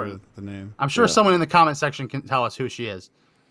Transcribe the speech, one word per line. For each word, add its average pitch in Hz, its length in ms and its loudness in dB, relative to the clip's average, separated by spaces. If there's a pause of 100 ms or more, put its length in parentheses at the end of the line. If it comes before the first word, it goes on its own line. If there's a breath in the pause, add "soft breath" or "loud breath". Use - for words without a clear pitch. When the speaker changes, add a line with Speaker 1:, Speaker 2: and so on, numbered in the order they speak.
Speaker 1:
unimportant. 101 180 -12 (140)
Speaker 2:
the 104 60 -14
name. 101 360 -14
Speaker 1:
I'm 139 100 -2
sure 240 180 2
Speaker 3:
Yeah. - 60 2
Speaker 1:
someone 196 220 6
in 175 60 2
the 156 80 0
comment 160 280 4
section 143 300 -4
can 139 160 -8
tell 131 220 -2
us 110 100 -4
who 131 140 -6
she 117 180 -10
is. 95 240 -10 (400)